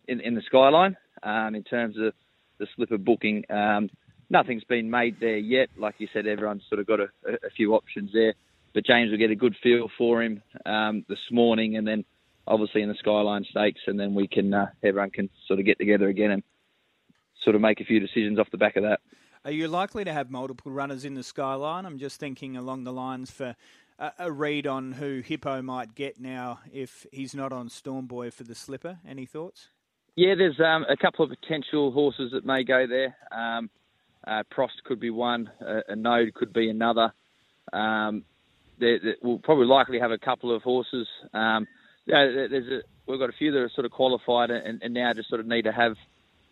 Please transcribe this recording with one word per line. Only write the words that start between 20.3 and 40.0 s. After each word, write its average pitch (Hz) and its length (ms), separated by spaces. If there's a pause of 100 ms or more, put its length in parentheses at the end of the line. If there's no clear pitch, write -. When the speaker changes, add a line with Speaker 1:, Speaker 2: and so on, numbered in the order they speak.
Speaker 2:
multiple 131 400
runners 139 340
in 139 80
the 131 80
Skyline? 147 640
I'm 147 140
just 139 200
thinking 135 380
along 131 260
the 127 80
lines 127 380
for 123 260 (440)
a, 147 180
a 175 140
read 147 340
on 131 280
who 135 280
Hippo 135 400
might 127 320
get 139 260
now 123 420 (120)
if 131 380
he's 135 240
not 135 160
on 123 180
Storm 131 380
Boy 123 240
for - 120
the 117 120
slipper. 165 420 (100)
Any 135 200
thoughts? - 420 (460)
Speaker 1:
Yeah, 185 200
there's, 170 240
um, 160 300
a 139 80
couple 165 280
of 131 40
potential 143 640
horses 135 400
that 131 120
may 131 200
go 127 240
there. 127 280 (160)
Um, 113 380 (560)
uh, 107 160 (100)
Prost - 320
could 120 160
be 117 120
one, 117 400 (100)
uh, 107 280
a 107 60
Node 117 380
could 110 180
be 113 180
another. 113 440 (580)
Um, 107 520 (560)
there, 117 200
there, 104 220
we'll 120 180
probably 143 260
likely 127 340
have 120 120